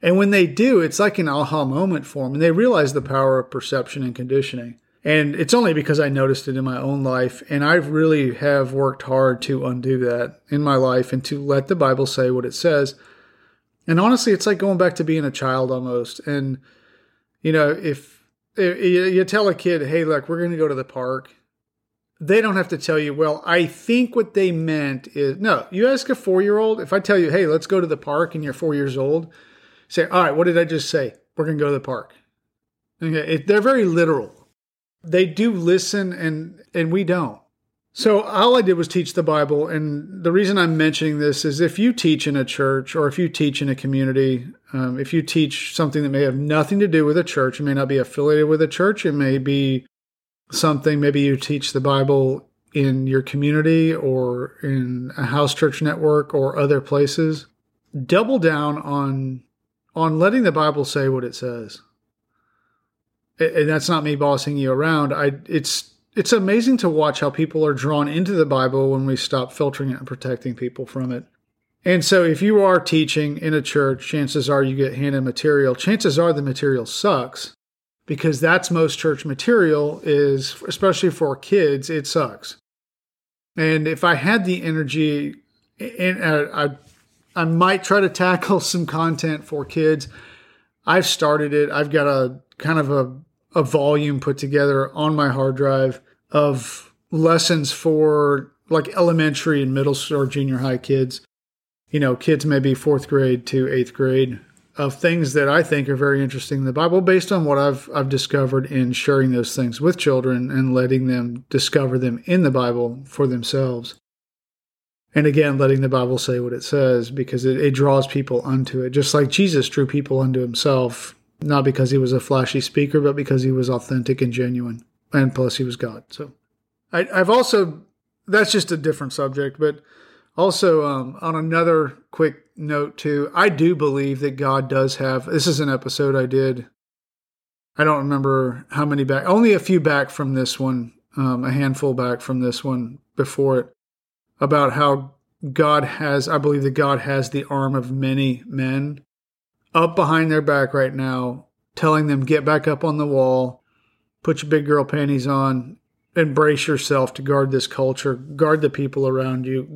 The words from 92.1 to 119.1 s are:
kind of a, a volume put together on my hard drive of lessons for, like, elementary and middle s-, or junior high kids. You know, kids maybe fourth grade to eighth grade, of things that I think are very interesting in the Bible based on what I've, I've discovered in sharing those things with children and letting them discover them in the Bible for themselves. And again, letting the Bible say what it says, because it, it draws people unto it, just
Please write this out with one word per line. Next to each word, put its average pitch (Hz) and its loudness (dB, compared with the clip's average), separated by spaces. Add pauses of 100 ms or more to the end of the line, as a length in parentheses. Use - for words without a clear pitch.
kind 160 0
of 139 -2
a, 131 -2 (380)
a 151 2
volume 147 0
put 139 -2
together 139 0
on 156 -2
my 143 0
hard 131 0
drive 135 0 (320)
of 143 -2 (180)
lessons 165 2
for, 151 2 (160)
like, 156 0
elementary 160 2
and 131 0
middle 139 0
s-, - -6
or 139 0
junior 135 -2
high 127 -2
kids. 131 -2 (680)
You 151 0
know, 127 2
kids 147 0
maybe 139 2
fourth 139 0
grade 127 2
to 135 0
eighth 127 -2
grade, 131 0 (380)
of 139 -2
things 165 0
that 143 4
I 160 4
think 143 -2
are 135 0
very 139 2
interesting 135 -4
in 135 -2
the 131 -2
Bible 170 2
based 180 2
on 185 2
what 143 2
I've, 139 -2
I've 139 -2
discovered 135 -2
in 127 0
sharing 135 2
those 120 -2
things 123 -4
with 175 2
children 127 0
and 131 0
letting 127 2
them 123 -4
discover 135 0
them 120 -2
in 180 2
the 143 4
Bible 120 -2
for 139 -2
themselves. 123 -4 (1200)
And 151 4
again, 143 2
letting 135 2
the 131 0
Bible 127 0
say 123 -4
what 120 -6
it - -10
says, 127 2
because 123 -6
it, 131 2
it 143 2
draws 135 2
people 135 -2
unto 131 -2
it, 127 -4
just 139 2